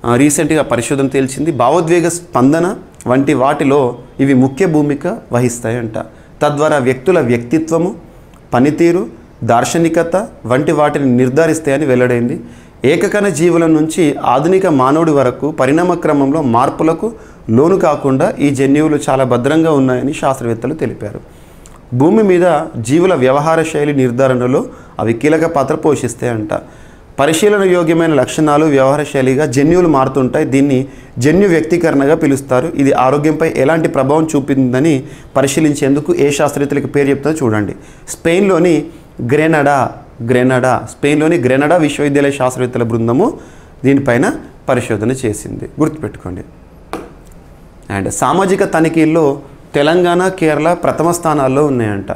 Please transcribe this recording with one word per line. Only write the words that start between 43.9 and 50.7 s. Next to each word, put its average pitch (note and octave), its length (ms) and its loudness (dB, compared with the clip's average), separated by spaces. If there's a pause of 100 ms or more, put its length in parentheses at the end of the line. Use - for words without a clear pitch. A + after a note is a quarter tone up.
పరిశోధన A#2+ 420 -2
చేసింది, A2 580 -6 (120)
గుర్తుపెట్టుకోండి. A2 600 -6 (1600)
And G2 100 -4
సామాజిక F3+ 640 0
తనిఖీల్లో D#3+ 680 2 (340)
తెలంగాణ, F3 540 2
కేరళ D#3+ 440 0